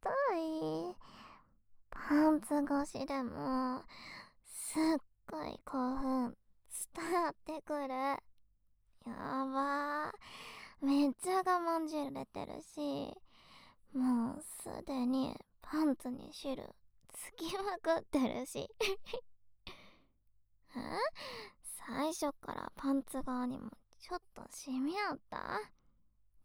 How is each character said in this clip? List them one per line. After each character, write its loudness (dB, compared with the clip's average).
と -2
い 0
い。 -10
パ 6
ン 6
ツ -2
越 4
し -4
で 0
も、 -2
す -6
っ 6
ご -4
い -8
興 0
奮 2
伝 2
わ 2
っ -4
て -6
く -4
る。 -4
や 2
ば -2
ー。 -14
め 6
っ 2
ち -2
ゃ 6
我 4
慢 4
汁 -2
出 -6
て -6
る -8
し、 -4
も 4
う -10
す -10
で 0
に 2
パ 2
ン 6
ツ -6
に -8
汁 -6
つ -12
き -4
ま -2
く 4
っ -6
て 6
る -2
し。 -6
<laughs> -
え？ -6
最 -4
初 -2
か -10
ら -6
パ 2
ン 4
ツ -4
側 0
に -4
も -10
ち -12
ょ -2
っ -6
と -14
染 -6
み 0
あ 0
っ -8
た？ -4